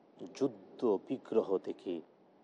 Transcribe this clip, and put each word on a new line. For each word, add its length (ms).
যুদ্ধ 640
বিগ্রহ 500
থেকে 420